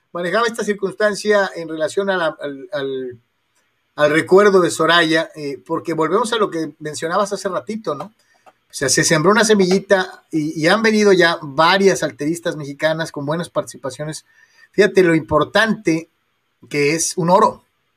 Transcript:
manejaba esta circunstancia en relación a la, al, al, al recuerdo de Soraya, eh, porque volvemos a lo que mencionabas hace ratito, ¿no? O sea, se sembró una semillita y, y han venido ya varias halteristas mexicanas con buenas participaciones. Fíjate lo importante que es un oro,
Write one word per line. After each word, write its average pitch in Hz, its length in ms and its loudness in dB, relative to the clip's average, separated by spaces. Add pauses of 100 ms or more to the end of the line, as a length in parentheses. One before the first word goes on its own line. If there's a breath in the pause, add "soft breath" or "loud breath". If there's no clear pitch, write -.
(120)
manejaba 180 340 -2
esta 226 180 -6
circunstancia 196 880 0
en 165 140 -10
relación 160 420 -4
a 190 60 0
la, 160 240 -2
al, 139 320 -10
al, 131 460 -8 (800)
al 147 140 2
recuerdo 185 500 4
de 165 100 2
Soraya, 160 640 0
eh, 143 300 -10
porque 165 280 -6
volvemos 175 400 -2
a 233 40 -2
lo 202 140 0
que 156 280 -8
mencionabas 165 540 -4
hace 196 160 -8
ratito, 185 460 -6
¿no? - 100 -10
O - 680 -20
sea, - 160 -4
se 160 140 2
sembró 165 300 2
una 214 120 2
semillita 190 840 2
y, 160 300 -4
y 151 80 2
han 208 140 2
venido 214 300 4
ya 170 300 4
varias 170 600 2
halteristas 156 540 -4
mexicanas 156 540 -4
con 143 160 -8
buenas 160 240 -6
participaciones. 147 760 -10 (460 soft breath)
Fíjate 190 320 4
lo 170 140 4
importante 160 920 -2 (600)
que 147 260 0
es - 220 -4
un 170 140 -2
oro, 202 340 2 (320)